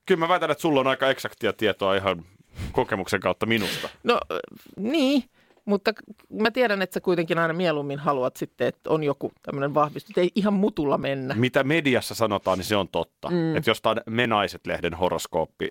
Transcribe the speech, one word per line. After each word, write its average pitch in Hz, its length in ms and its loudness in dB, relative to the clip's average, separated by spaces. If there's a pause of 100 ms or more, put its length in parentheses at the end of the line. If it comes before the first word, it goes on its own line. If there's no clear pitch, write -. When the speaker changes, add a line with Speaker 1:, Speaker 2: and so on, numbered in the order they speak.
Speaker 1:
Kyllä 185 120 4
mä 165 100 0
väitän, 165 220 2
että 147 120 -2
sulla 151 180 4
on 127 60 0
aika 135 240 2
eksaktia 113 420 -2
tietoa 98 440 2
ihan 92 280 0 (480)
kokemuksen 101 480 0
kautta 92 260 0
minusta. 104 420 -2 (160)
Speaker 2:
No, 233 100 2 (180)
äh, 80 60 -4 (380)
niin, 269 480 0 (400)
mutta 202 280 0
k-, - 100 -16 (380)
mä 226 100 4
tiedän, 220 320 2
että 185 120 -4
sä 180 60 -4
kuitenkin 170 380 0
aina 165 160 0
mieluummin 147 440 -2
haluat 143 380 -2
sitten, - 300 -4
että - 240 -6
on 156 140 0
joku - 280 -4 (100)
tämmönen 139 320 -4
vahvistus, 151 440 -2
ei 180 160 2
ihan 202 200 0
mutulla 170 440 0
mennä. 135 360 -4
Speaker 1:
Mitä 127 300 2
mediassa 135 500 2
sanotaan, 98 440 2
niin 90 80 -6
se 104 100 2
on 95 120 0
totta. - 420 -6
Speaker 2:
Mm. 165 260 0
Speaker 1:
Et 156 100 -2
jos 110 160 2
tää 120 80 2
on 110 160 0
Me 117 200 0
Naiset-lehden 87 680 -2
horoskooppi, 82 760 -2